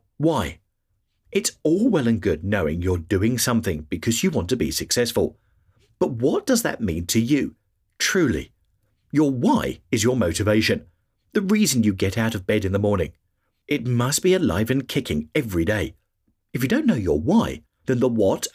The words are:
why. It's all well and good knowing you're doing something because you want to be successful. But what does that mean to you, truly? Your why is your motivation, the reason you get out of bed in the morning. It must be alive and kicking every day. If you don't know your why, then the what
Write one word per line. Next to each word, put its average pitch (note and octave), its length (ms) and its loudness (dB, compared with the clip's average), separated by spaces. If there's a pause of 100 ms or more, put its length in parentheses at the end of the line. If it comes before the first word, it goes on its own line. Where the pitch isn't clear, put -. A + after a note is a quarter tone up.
(180)
why. C#3+ 420 0 (720)
It's G#3 200 -2 (120)
all F#3+ 260 2
well D3+ 180 2
and A2 140 2
good E2 220 0
knowing F2 380 -2
you're F2+ 160 0
doing G#2 400 0
something G2+ 520 -2
because A2+ 340 -2
you F#3 80 2
want F#2+ 180 -2
to F#2 60 0
be D#2+ 160 -2
successful. - 640 -2 (640)
But F#3 120 0
what C3+ 340 0
does A#3 160 2
that D3 200 -4
mean F2 260 -2
to A#2 120 0
you, A#2+ 360 0 (420)
truly? B2+ 540 0 (600)
Your C#3+ 200 2
why B2 500 0 (100)
is A2 120 0
your B2+ 120 2
motivation, G#2+ 720 2 (480)
the G#3+ 80 2
reason F#3 420 2
you G#2 100 2
get F#2+ 240 -2
out A2+ 180 0
of F#2+ 100 -8
bed G#2+ 200 0
in F#2 60 -2
the G2 80 0
morning. G2+ 340 0 (540)
It B2+ 200 -4
must B2 340 0
be F#3 120 4
alive A2+ 360 2
and C3+ 180 -2
kicking D2+ 460 -4
every F#2+ 320 -2
day. G2+ 300 -2 (580)
If A#2+ 80 -6
you C3+ 80 0
don't D4+ 160 0
know A3 80 4
your F2 260 0
why, A2+ 440 0 (220)
then C3 140 0
the B2+ 100 2
what A2 460 0